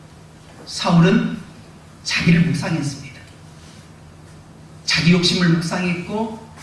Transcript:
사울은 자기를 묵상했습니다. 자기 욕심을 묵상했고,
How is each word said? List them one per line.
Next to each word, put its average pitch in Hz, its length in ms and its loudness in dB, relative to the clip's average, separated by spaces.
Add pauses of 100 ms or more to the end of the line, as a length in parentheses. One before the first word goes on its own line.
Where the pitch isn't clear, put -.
(680)
사울은 190 680 2 (680)
자기를 - 420 2
묵상했습니다. 147 720 -6 (1700)
자기 165 260 2
욕심을 180 380 2
묵상했고, 185 1000 -4 (140)